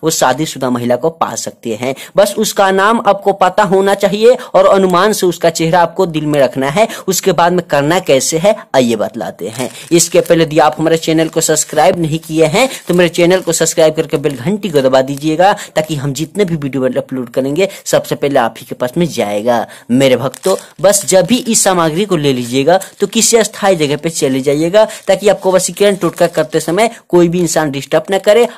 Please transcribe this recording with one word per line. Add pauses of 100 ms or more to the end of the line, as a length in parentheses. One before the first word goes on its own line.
वो
शादीशुदा
महिला
को
पा
सकते
हैं। (220)
बस
उसका
नाम
आपको
पता
होना
चाहिए (160)
और
अनुमान
से
उसका
चेहरा
आपको
दिल
में
रखना
है। (200)
उसके
बाद
में
करना
कैसे
है, (200)
आइए
बतलाते
हैं। (220)
इसके
पहले
यदि
आप
हमारे
चैनल
को
सब्सक्राइब
नहीं
किए
हैं, (180)
तो
मेरे
चैनल
को
सब्सक्राइब
करके
बेल
घंटी
को
दबा
दीजिएगा, (200)
ताकि
हम
जितने
भी
वीडियो
अपलोड
करेंगे, (160)
सबसे
पहले
आप
ही
के
पास
में
जाएगा। (240)
मेरे
भक्तों, (260)
बस
जब
भी
इस
सामग्री
को
ले
लीजिएगा, (200)
तो
किसी
अस्थायी
जगह
पे
चले
जाइएगा, (200)
ताकि
आपको
वशीकरण
टोटका
करते
समय (180)
कोई
भी
इंसान
डिस्टर्ब
ना
करे, (100)